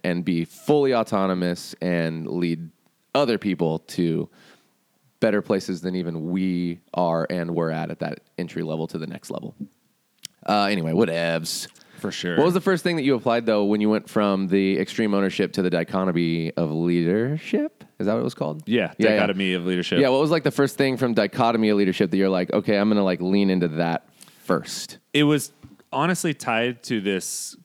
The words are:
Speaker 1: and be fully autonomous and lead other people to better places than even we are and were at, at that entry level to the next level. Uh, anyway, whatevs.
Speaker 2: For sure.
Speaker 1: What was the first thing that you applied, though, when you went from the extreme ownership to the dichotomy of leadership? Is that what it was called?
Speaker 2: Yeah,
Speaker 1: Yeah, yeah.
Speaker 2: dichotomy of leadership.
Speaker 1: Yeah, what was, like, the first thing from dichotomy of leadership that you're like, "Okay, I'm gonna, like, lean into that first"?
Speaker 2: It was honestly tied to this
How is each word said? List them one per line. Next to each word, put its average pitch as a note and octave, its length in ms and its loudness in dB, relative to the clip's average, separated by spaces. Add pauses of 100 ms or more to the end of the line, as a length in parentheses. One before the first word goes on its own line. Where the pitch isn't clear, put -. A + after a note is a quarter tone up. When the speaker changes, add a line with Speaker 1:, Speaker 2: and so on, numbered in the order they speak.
Speaker 1:
and F2 200 -2
be E2+ 220 0
fully C#3+ 480 2
autonomous F#2+ 880 -2
and E2 440 -2
lead E2+ 440 -4 (440)
other B2+ 220 2
people E2 440 -2
to E2 460 -2 (960)
better G#2 220 2
places F#2+ 400 -2
than F#2 120 -4
even E2 360 -6
we F2 500 -2 (140)
are E2 340 0
and E2+ 260 -4
were E2 160 0
at, D#2+ 200 -6
at E2 100 -10
that D#2+ 200 -8 (180)
entry E2+ 240 -6
level D#2+ 240 -4
to F2+ 100 -10
the D#2+ 100 -8
next - 240 -14
level. - 240 -10 (920)
Uh, G#2 240 2
anyway, E2+ 220 0
whatevs. E2 760 0 (320)
Speaker 2:
For G#2 100 -6
sure. F2 260 -4
Speaker 1:
What C#3 100 4
was F3+ 80 2
the F#3 60 2
first F#3 220 0
thing F3 140 0
that D3 80 -2
you C3+ 100 4
applied, A#2 320 0
though, G#2+ 160 4
when G#2 180 2
you G#2+ 80 4
went G#2+ 220 0
from G2 380 2
the F#2+ 280 4
extreme G2+ 380 -2
ownership G2 380 0
to G2+ 100 0
the F#2 80 2
dichotomy E2+ 880 0
of D#2+ 160 0
leadership? F#2+ 1120 0 (160)
Is F#2+ 60 -2
that G#2 80 2
what A2+ 60 0
it B2 40 -2
was B2+ 100 -4
called? D2+ 320 -6
Speaker 2:
Yeah, G#2 320 0
Speaker 1:
Yeah, G#2+ 120 4
yeah. G#2+ 40 4
Speaker 2:
dichotomy G2 400 2
of F2 100 -2
leadership. F2+ 360 0
Speaker 1:
Yeah, C3+ 80 4
what C3 120 4
was, D3+ 120 2
like, E3 100 0
the C#3+ 80 2
first C#3 260 0
thing C3+ 200 2
from A#2+ 180 0
dichotomy A2 540 2
of G#2 100 4
leadership F#2+ 320 2
that F2+ 60 0
you're F#2+ 120 4
like, F#2 240 0
"Okay, G#2 240 2
I'm G2+ 120 2
gonna, G#2 160 2
like, F#2 160 0
lean G2 300 2
into F2+ 180 2
that E2 400 -2 (340)
first"? - 560 -4 (140)
Speaker 2:
It D3 100 2
was D3 300 2 (400)
honestly D#3+ 420 0
tied A#2+ 500 -2
to A2+ 160 -2
this F#2+ 540 -4 (100)